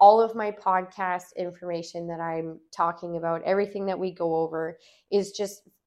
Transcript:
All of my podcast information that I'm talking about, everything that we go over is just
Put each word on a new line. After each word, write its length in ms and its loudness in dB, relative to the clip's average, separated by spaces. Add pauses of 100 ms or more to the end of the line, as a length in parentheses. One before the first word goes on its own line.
All 200 10
of 160 0
my 160 -4
podcast 840 -2
information 680 -8
that 140 -6
I'm 400 -6 (100)
talking 460 -4
about, 260 -2
everything 440 -2
that 120 -2
we 140 -4
go 240 -2
over 420 -4 (320)
is 220 0
just 360 -8 (180)